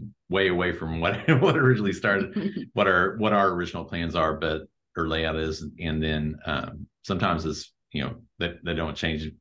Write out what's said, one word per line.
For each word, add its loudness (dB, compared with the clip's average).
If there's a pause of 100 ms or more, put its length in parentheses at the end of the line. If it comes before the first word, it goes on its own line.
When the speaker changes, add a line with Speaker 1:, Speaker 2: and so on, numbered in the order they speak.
(300)
Speaker 1:
way 4
away 2
from -6
what, 0
<laughs> 6
what 4
originally 4
started, -2
Speaker 2:
<laughs> -20
Speaker 1:
what 4
our, 4
what 2
our 6
original -4
plans -4
are, 2
but, -2 (340)
or 0
layout -2
is. -4 (140)
And -2
then, -2
um, -6 (160)
sometimes 0
it's, -8 (200)
you -4
know, -6 (240)
they, -2 (100)
they -4
don't -4
change -4 (120)